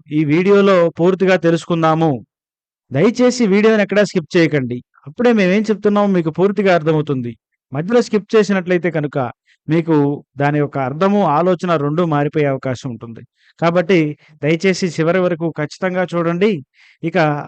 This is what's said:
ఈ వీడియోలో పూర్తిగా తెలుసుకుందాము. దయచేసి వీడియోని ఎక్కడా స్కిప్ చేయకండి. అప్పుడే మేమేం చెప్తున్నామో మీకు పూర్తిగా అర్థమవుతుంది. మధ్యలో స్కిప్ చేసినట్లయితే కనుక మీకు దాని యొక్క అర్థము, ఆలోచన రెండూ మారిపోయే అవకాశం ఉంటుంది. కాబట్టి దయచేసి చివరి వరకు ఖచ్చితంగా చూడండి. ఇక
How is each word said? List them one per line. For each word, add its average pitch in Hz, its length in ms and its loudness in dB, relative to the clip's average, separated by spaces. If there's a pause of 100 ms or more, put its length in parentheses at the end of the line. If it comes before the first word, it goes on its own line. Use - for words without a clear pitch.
(120)
ఈ 151 120 0
వీడియోలో 190 540 4 (120)
పూర్తిగా 185 460 2
తెలుసుకుందాము. 160 760 0 (760)
దయచేసి 240 560 2
వీడియోని 214 360 4
ఎక్కడా 196 220 0
స్కిప్ 170 280 -6
చేయకండి. 139 460 0 (260)
అప్పుడే 226 280 0
మేమేం 202 300 2
చెప్తున్నామో 208 460 0
మీకు 175 220 0
పూర్తిగా 196 440 0
అర్థమవుతుంది. 147 580 -2 (400)
మధ్యలో 180 300 0
స్కిప్ 208 280 -2
చేసినట్లయితే 180 600 0
కనుక 151 280 -4 (500)
మీకు 160 280 2 (400)
దాని 143 220 0
యొక్క 147 200 -2
అర్థము, 160 480 0
ఆలోచన 175 500 0
రెండూ 151 280 -2
మారిపోయే 147 420 0
అవకాశం 135 440 -6
ఉంటుంది. 113 320 -14 (360)
కాబట్టి 170 400 0 (420)
దయచేసి 170 460 -2
చివరి 165 340 0
వరకు 175 300 -2
ఖచ్చితంగా 180 540 -6
చూడండి. 170 460 -2 (520)
ఇక 165 160 -2 (300)